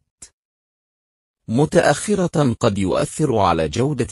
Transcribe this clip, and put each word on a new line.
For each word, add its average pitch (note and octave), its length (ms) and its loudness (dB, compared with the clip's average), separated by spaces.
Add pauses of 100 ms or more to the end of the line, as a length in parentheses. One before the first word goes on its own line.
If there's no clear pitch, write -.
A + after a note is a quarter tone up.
(1500)
متأخرة D#3 1040 0
قد A2 240 0
يؤثر A2+ 600 -2
على E2+ 320 2
جودة B2+ 420 -2